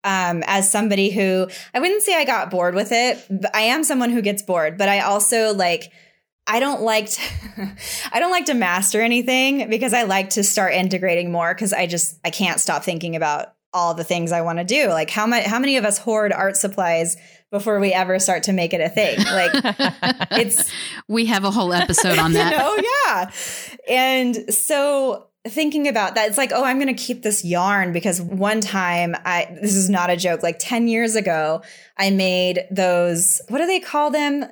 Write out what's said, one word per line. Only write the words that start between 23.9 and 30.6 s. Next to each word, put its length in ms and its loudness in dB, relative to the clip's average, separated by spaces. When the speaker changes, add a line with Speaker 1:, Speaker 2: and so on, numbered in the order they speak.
Speaker 1:
so 720 0
thinking 400 0
about 280 0
that, 120 2
it's 100 -2
like, 160 0
"Oh, 100 2
I'm 160 0
gonna 140 0
keep 300 -6
this 220 -2
yarn," 480 2
because 280 -2
one 400 0
time 540 -2
I, 360 -2
this 140 2
is 140 4
not 200 2
a 80 2
joke, 260 0
like, 160 -2
ten 280 -2